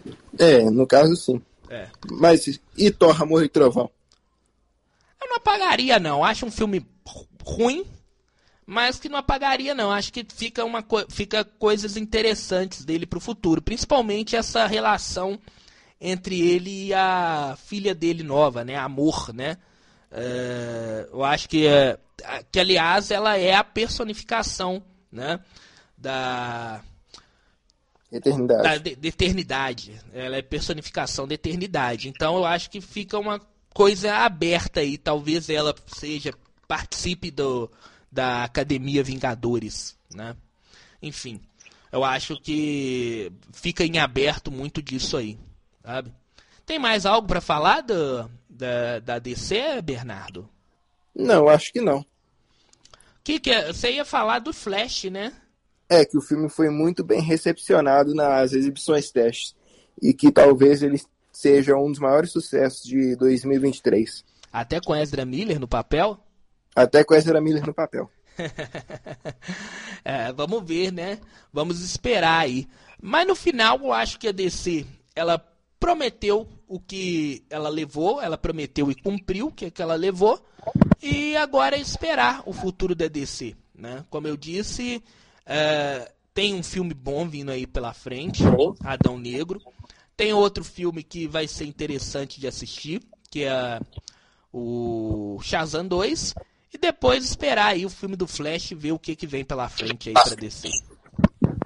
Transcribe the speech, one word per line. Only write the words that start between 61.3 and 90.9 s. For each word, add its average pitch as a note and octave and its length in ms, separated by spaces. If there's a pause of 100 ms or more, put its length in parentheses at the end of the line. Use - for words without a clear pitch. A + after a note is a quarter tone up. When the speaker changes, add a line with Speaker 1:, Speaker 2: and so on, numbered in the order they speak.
Speaker 1:
seja C#3 440
um C#3+ 160
dos C#3 80
maiores C#3+ 320
sucessos C3+ 520
de B2+ 340
dois C3 260
mil C3+ 140
e - 20
vinte C3+ 180
e - 60
três. A2 400 (280)
Speaker 2:
Até A#2+ 280
com F3 160
Ezra C#3 300
Miller D3+ 340
no B2+ 80
papel? D#3+ 500 (580)
Speaker 1:
Até B2+ 280
com D#3+ 100
Ezra D#3 260
Miller D#3 280
no D3 60
papel. - 360 (280)
Speaker 2:
<laughs> E3 120 (1500)
É, B2+ 300
vamos E3+ 300
ver, F3 280
né? F#3 280 (320)
Vamos E3+ 300
esperar F3 600
aí. C3 260 (340)
Mas D#4 260
no F#4+ 80
final B3 440
eu C4+ 140
acho A3+ 260
que A3+ 80
a G#3 40
D F#3 200
C, D#3+ 340 (300)
ela E3 280 (360)
prometeu A#3 680 (200)
o F#3 120
que E3+ 720
ela D3+ 200
levou, D#3 520
ela E3+ 160
prometeu D3 540
e C3 40
cumpriu G3 520
o D#4 40
que, E3+ 200
que - 100
ela E3 140
levou. F#3 480 (580)
E D4 340
agora C#4 400
é C#4+ 40
esperar C4+ 640
o F#3+ 80
futuro F#3 400
da E3 140
D D3+ 180
C, A#2+ 300 (180)
né? B2+ 380
Como D3+ 160
eu D3+ 100
disse, G#3+ 640 (400)
é, C#3+ 680 (220)
tem G3+ 200
um F#3 80
filme F3+ 320
bom C#3 340
vindo C#3+ 240
aí B2+ 140
pela A#2+ 280
frente, - 500 (400)
Adão B2+ 340
Negro. C#3 420 (560)
Tem G#3+ 180
outro G3+ 300
filme E3+ 380